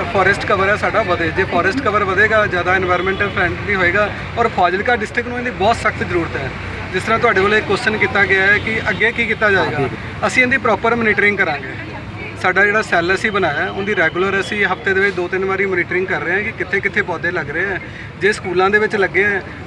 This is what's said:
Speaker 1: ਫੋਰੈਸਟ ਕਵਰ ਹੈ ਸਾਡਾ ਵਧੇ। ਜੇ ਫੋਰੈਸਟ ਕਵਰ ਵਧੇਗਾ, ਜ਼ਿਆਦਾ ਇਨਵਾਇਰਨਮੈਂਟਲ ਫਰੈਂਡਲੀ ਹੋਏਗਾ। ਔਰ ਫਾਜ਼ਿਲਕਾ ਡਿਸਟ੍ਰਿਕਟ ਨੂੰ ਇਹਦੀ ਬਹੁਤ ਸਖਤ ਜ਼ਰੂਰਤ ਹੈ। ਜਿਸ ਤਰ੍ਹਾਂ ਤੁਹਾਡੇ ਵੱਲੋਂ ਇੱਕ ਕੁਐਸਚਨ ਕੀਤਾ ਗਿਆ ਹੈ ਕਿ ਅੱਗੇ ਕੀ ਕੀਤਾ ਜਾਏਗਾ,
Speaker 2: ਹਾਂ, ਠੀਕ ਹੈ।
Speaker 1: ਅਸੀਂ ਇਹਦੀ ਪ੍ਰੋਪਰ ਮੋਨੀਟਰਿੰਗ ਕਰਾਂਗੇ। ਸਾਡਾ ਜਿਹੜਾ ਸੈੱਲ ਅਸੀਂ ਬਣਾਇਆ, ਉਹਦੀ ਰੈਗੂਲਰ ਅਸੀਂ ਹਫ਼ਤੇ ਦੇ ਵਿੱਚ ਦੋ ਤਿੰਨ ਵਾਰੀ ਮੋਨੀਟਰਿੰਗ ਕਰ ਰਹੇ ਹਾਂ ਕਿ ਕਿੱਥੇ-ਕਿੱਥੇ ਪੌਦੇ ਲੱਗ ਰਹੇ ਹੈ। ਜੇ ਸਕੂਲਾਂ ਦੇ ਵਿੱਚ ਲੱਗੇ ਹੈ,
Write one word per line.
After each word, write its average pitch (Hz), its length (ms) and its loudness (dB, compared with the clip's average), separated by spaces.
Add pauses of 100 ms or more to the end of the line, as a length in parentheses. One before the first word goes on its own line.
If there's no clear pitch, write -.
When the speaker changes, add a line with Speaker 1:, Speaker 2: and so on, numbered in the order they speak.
(140)
Speaker 1:
ਫੋਰੈਸਟ 196 320 2
ਕਵਰ 196 240 2
ਹੈ 208 60 2
ਸਾਡਾ 196 260 0
ਵਧੇ। 170 280 0
ਜੇ 180 140 0
ਫੋਰੈਸਟ 175 380 0
ਕਵਰ 208 220 2
ਵਧੇਗਾ, 208 420 4
ਜ਼ਿਆਦਾ 180 300 0
ਇਨਵਾਇਰਨਮੈਂਟਲ 190 540 0
ਫਰੈਂਡਲੀ 180 460 -2
ਹੋਏਗਾ। 190 340 2 (280)
ਔਰ 220 100 4
ਫਾਜ਼ਿਲਕਾ 202 480 0
ਡਿਸਟ੍ਰਿਕਟ 226 320 -4
ਨੂੰ 240 120 -6
ਇਹਦੀ 247 100 -4
ਬਹੁਤ 202 260 2
ਸਖਤ - 280 -2
ਜ਼ਰੂਰਤ 170 320 -2
ਹੈ। 135 140 -6 (440)
ਜਿਸ 185 100 -2
ਤਰ੍ਹਾਂ 220 160 2
ਤੁਹਾਡੇ 214 220 4
ਵੱਲੋਂ 214 160 4
ਇੱਕ 160 100 0
ਕੁਐਸਚਨ 214 300 0
ਕੀਤਾ 202 280 2
ਗਿਆ 190 220 4
ਹੈ 202 100 6
ਕਿ 220 320 -2
ਅੱਗੇ 202 220 0
ਕੀ 233 140 -2
ਕੀਤਾ 214 260 2
ਜਾਏਗਾ, 165 200 2
Speaker 2:
ਹਾਂ, 135 180 -2
ਠੀਕ - 80 -8
ਹੈ। - 300 -4
Speaker 1:
ਅਸੀਂ 254 160 2
ਇਹਦੀ 254 140 2
ਪ੍ਰੋਪਰ 226 380 2
ਮੋਨੀਟਰਿੰਗ 208 420 2
ਕਰਾਂਗੇ। 139 560 -4 (520)
ਸਾਡਾ 185 220 4
ਜਿਹੜਾ 208 160 4
ਸੈੱਲ 180 340 2
ਅਸੀਂ 214 160 0
ਬਣਾਇਆ, 180 400 0
ਉਹਦੀ 196 240 -4
ਰੈਗੂਲਰ 180 440 0
ਅਸੀਂ 202 260 0
ਹਫ਼ਤੇ 185 280 0
ਦੇ 190 80 2
ਵਿੱਚ 196 140 2
ਦੋ 175 120 -2
ਤਿੰਨ 185 180 -2
ਵਾਰੀ 190 200 0
ਮੋਨੀਟਰਿੰਗ 180 420 0
ਕਰ 165 140 -2
ਰਹੇ 165 120 -2
ਹਾਂ 208 100 0
ਕਿ 220 80 -6
ਕਿੱਥੇ-ਕਿੱਥੇ 196 500 -2
ਪੌਦੇ 170 300 -4
ਲੱਗ 156 180 -4
ਰਹੇ 170 160 -4
ਹੈ। 185 160 -4 (400)
ਜੇ 202 120 4
ਸਕੂਲਾਂ 185 360 0
ਦੇ 208 100 4
ਵਿੱਚ 214 160 0
ਲੱਗੇ 180 280 2
ਹੈ, 202 200 0 (240)